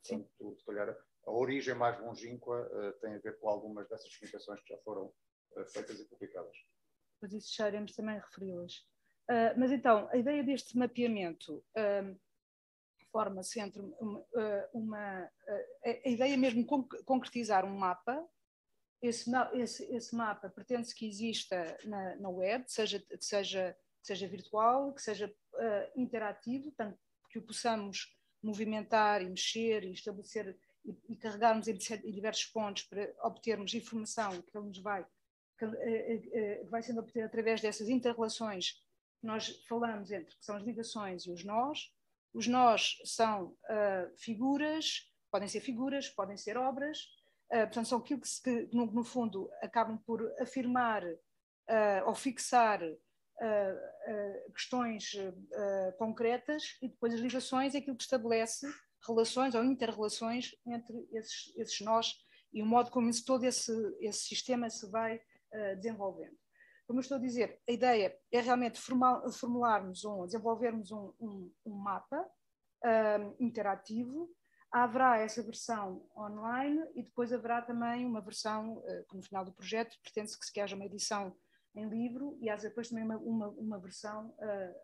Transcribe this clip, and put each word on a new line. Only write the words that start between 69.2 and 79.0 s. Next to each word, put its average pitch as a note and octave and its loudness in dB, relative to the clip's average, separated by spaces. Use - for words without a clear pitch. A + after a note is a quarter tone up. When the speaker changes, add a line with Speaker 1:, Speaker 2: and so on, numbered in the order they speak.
Speaker 1:
formularmos A3 2
um, G3+ -4
desenvolvermos A3+ 0
um, G#3 -10
um, G3 -10
um G#3 -8
mapa, G3+ -4
ah, G#3+ 4
interativo. A#3 -2
Haverá B3 6
essa A3 0
versão G3+ -6
online A#3+ 0
e A#3+ -6
depois A#3+ -2
haverá A#3 0
também A#3+ -2
uma A3+ -2
versão, G#3+ -4
eh, F3+ -8